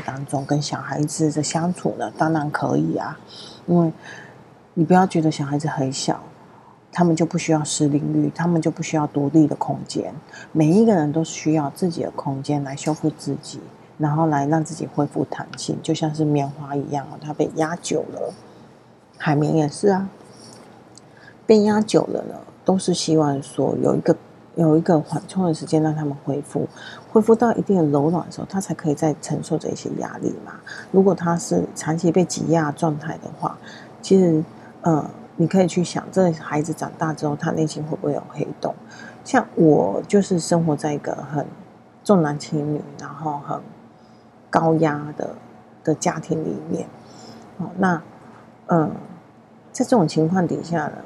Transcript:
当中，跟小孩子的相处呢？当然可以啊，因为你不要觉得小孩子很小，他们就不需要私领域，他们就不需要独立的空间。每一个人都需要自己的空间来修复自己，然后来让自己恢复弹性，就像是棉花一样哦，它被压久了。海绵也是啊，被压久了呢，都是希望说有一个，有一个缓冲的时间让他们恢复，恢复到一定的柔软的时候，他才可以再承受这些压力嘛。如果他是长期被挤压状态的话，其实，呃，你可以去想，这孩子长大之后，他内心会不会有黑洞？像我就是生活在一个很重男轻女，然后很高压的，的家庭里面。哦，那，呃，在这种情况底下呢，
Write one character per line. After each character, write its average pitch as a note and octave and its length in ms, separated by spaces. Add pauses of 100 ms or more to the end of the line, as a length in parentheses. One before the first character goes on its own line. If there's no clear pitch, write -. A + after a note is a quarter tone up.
当 C3+ 220
中， C#3 180
跟 D3 160
小 - 180
孩 C#3 220
子 D3+ 300
的 D3+ 100
相 E3+ 320
处 - 240
呢？ A2 180
当 D#3+ 160
然 D3 200
可 C#3 260
以 D#3+ 180
啊， - 240 (460)
因 F3 140
为 E3 120 (840)
你 E3+ 100
不 F#3 80
要 F#3 140
觉 F3 120
得 D#3 120
小 D3 120
孩 C#3 140
子 D3+ 100
很 C3 240
小， - 280 (720)
他 F3 120
们 E3+ 120
就 E3+ 100
不 E3 120
需 - 140
要 D3+ 120
私 D3+ 240
领 D3+ 260
域， D3 200
他 E3 140
们 E3+ 140
就 E3 80
不 D#3 140
需 - 120
要 D3+ 120
独 C#3+ 220
立 D3+ 180
的 C#3 80
空 - 220 (100)
间。 - 260 (380)
每 D#3 160
一 G3+ 180
个 A3+ 100
人 D3+ 160
都 D#3+ 120
需 - 300
要 D3 180
自 F#3 180
己 C#3+ 140
的 - 80
空 C3+ 300
间 D3 220
来 C#3 120
修 D3+ 180
复 D#3 180
自 - 300
己， - 180 (380)
然 D3+ 180
后 E3 120
来 C#3+ 180
让 D#3 180
自 D#3 100
己 D#3 140
恢 D3 200
复 D3+ 180
弹 - 220 (100)
性， D3 260
就 D#3+ 100
像 D#3 200
是 D#3 100
棉 D3 240
花 C#3+ 280
一 C#3+ 160
样 C#3 200
哦， D3+ 80
它 D3+ 140
被 D3+ 220
压 D#3+ 200
久 - 360
了。 - 220 (880)
海 D3+ 160
绵 D3+ 200
也 D#3 120
是 G3+ 220
啊， F#3+ 200 (1400)
被 G#3+ 180
压 G#3+ 180
久 - 220
了 - 200
呢， - 120 (280)
都 F#3+ 140
是 F3+ 160
希 D#3+ 240
望 C#3+ 240
说 - 400
有 C3+ 140
一 D#3 60
个， E3 140 (400)
有 D#3+ 220
一 E3 40
个 D#3+ 180
缓 D3+ 280
冲 F#3 160
的 F3 80
时 D3+ 140
间 D#3 160
让 D#3 140
他 D#3 100
们 C#3+ 180
恢 C#3 200
复， - 240 (440)
恢 A3 80
复 A3+ 140
到 A3+ 220
一 - 80
定 G3 140
的 E3+ 80
柔 C#3+ 260
软 F3 160
的 - 40
时 - 80
候， - 80
他 F#3+ 140
才 D#3+ 140
可 D3+ 160
以 - 20
再 D3 260
承 D3+ 240
受 D#3 140
这 - 160
些 - 240
压 - 220
力 - 100 (160)
嘛。 - 80 (380)
如 F#3+ 100
果 F#3+ 140
他 E3+ 200
是 F3 280 (100)
长 D#3+ 240
期 E3+ 140
被 F3+ 120
挤 - 280
压 D#3 200
状 D3+ 280
态 D3+ 180
的 - 120 (100)
话， - 180 (460)
其 F#3+ 160
实， E3 240 (380)
呃， D#3+ 280 (260)
你 D#3+ 120
可 F#3+ 160
以 F3 40
去 F3 160
想， - 280
这 F#3 220
孩 D3+ 280
子 E3 100
长 D3 280
大 D#3+ 120
之 D3 140
后， D3 100
他 D#3 140
内 D#3+ 160
心 D3+ 200
会 D#3+ 120
不 - 80
会 D3 80
有 - 160
黑 - 180 (140)
洞？ - 140 (500)
像 - 180 (120)
我 D#3+ 520
就 G3+ 140
是 F#3+ 180
生 E3+ 240
活 D#3 120
在 D3 180
一 D3 60
个 - 160
很 C#3+ 280 (600)
重 F#3+ 180
男 D3 160
轻 D3+ 340
女， D3 80 (200)
然 C#3+ 100
后 D3 300
很 - 200 (920)
高 E3 240
压 D3+ 420
的， - 180 (480)
的 D3+ 120
家 D#3+ 240
庭 D#3+ 260
里 E3 100 (140)
面。 - 180 (680)
哦， E3 200
那， F3+ 240 (640)
呃， D#3 220 (840)
在 B3+ 140
这 B3+ 100
种 E3+ 120
情 D#3 200
况 F3+ 200
底 C3+ 160
下 E3 220
呢， - 80 (120)